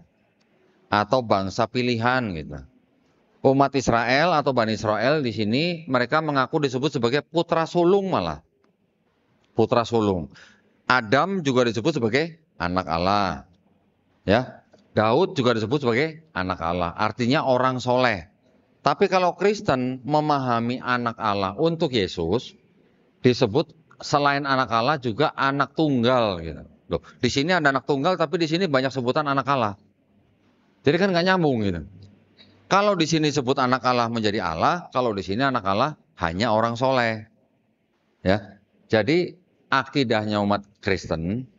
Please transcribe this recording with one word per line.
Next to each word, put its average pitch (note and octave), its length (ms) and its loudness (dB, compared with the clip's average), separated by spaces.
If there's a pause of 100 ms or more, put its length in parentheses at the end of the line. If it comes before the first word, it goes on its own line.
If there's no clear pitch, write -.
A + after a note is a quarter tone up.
(880)
atau G#2 320 2
bangsa G#2 480 0
pilihan B2 560 0 (160)
gitu. C#2+ 240 -12 (800)
Umat C3+ 320 4
Israel B2+ 600 2
atau C#3 200 0
Bani A2 240 0
Israel A2 400 0
di B2 160 -2
sini A2 300 0 (260)
mereka C3 320 0
mengaku D3 400 0
disebut C3 320 -2
sebagai B2 320 0
putra D#3+ 400 -2
sulung F3+ 480 2
malah. E2+ 320 -4 (1120)
Putra A2+ 240 2
sulung. G#2 480 -2 (560)
Adam C3+ 560 2
juga B2+ 240 2
disebut A#2 320 -2
sebagai C3+ 400 -2 (200)
anak F2+ 280 -2
Allah. F2 640 -2 (720)
Ya. A2 400 0 (320)
Daud B2+ 440 2
juga A#2+ 160 2
disebut A#2 320 -2
sebagai D#3 480 -2
anak F#2 240 -4
Allah. E2+ 400 -2
Artinya A#2+ 480 -2
orang B2+ 320 0
soleh. A#2+ 520 0 (520)
Tapi D3+ 240 2
kalau F3+ 320 0
Kristen C#3 640 0
memahami B2+ 800 0
anak A#2+ 360 -2
Allah G2+ 360 0
untuk E3 400 -2
Yesus, F#2 640 -2 (640)
disebut B2+ 480 2 (320)
selain C#3+ 440 0
anak C3 240 0
Allah A#2 280 0
juga A#2+ 360 -2
anak C#3 440 -2
tunggal A#2+ 640 2
gitu. D#2+ 200 -10 (260)
Loh, E2+ 140 -2 (180)
di B2 80 0
sini C#3 240 0
ada D#3+ 160 2
anak C3+ 160 0
tunggal D3+ 320 0
tapi E3 240 -2
di D#3+ 80 0
sini E3+ 160 0
banyak C3+ 260 0
sebutan B2+ 380 -2
anak C#3 180 -2
Allah. A#2+ 280 0 (1080)
Jadi D3 140 4
kan F#3+ 160 2
nggak E3+ 140 0
nyambung D#3 360 2
gitu. F2+ 180 -2 (880)
Kalau G3+ 280 2
di E3 120 0
sini D#3 240 0
sebut C3+ 280 0
anak B2+ 240 2
Allah B2 280 2
menjadi G#2+ 320 0
Allah, A#2+ 480 -2
kalau B2+ 200 0
di G2 120 -4
sini G#2 200 -2
anak B2+ 200 -2
Allah A#2 320 0 (240)
hanya F#2 320 0
orang A2+ 240 0
soleh. A#2 520 -2 (960)
Ya. G2+ 360 -2 (280)
Jadi A#2+ 480 0 (320)
akidahnya A2 720 0
umat G2+ 240 0 (160)
Kristen F#2 680 -4 (100)